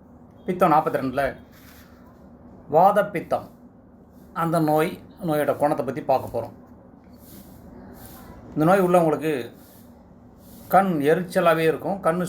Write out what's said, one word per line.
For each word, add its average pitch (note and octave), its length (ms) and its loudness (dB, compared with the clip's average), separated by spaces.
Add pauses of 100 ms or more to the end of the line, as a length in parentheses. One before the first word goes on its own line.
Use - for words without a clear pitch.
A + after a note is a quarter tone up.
(420)
பித்தம் F3+ 300 2
நாற்பத்தி D3+ 280 2
ரெண்டுல C3 220 -4 (1500)
வாதப்பித்தம், E3 760 0 (880)
அந்த E3 260 -2
நோய், D#3 300 2 (320)
நோயோட D3+ 340 -2
குணத்தை D3 280 0
பத்தி C3+ 200 -8
பார்க்க - 300 -2
போறோம். A2+ 220 -8 (1900)
இந்த D3+ 140 0
நோய் F#3 220 4
உள்ளவங்களுக்கு D#3+ 460 2 (1400)
கண் F#3+ 220 4 (140)
எரிச்சலாவே E3+ 600 2
இருக்கும், D#3 360 -4
கண்ணு E3+ 260 0